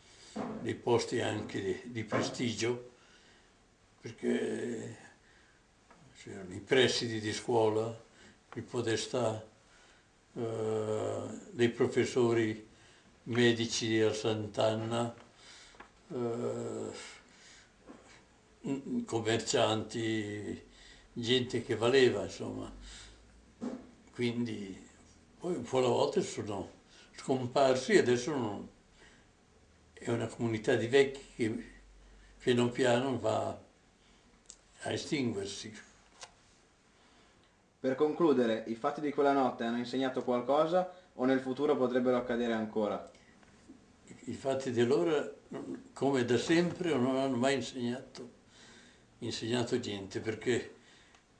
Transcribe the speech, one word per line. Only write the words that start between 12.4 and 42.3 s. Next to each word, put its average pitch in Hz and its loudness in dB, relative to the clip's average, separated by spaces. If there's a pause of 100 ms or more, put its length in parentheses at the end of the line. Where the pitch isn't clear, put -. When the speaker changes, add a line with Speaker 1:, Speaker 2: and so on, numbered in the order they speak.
Speaker 1:
medici 113 2
a 107 4
Sant'Anna, 113 0 (960)
eh, 117 -6 (2250)
commercianti, 110 0 (460)
gente 120 0
che 117 -2
valeva, 113 6
insomma. 104 -8 (1400)
Quindi 113 -4 (520)
poi 175 -4
un 127 -6
po' 131 -2
alla 127 4
volta 127 4
sono 101 -6 (420)
scomparsi, 135 4
adesso 143 4
non, 104 -4 (1300)
è - -10
una 117 -2
comunità 117 -2
di 110 0
vecchi 135 2 (100)
che 110 -4 (720)
piano 120 2
piano 123 2
va 110 -2 (1200)
a 107 -4
estinguersi. 107 -4 (1900)
Speaker 2:
Per 131 0
concludere, 135 4
i 113 -4
fatti 143 -4
di 143 -2
quella 139 4
notte 127 2
hanno 117 -2
insegnato 127 -2
qualcosa 147 2 (240)
o 127 -2
nel 131 4
futuro 131 0
potrebbero 127 2
accadere 120 -2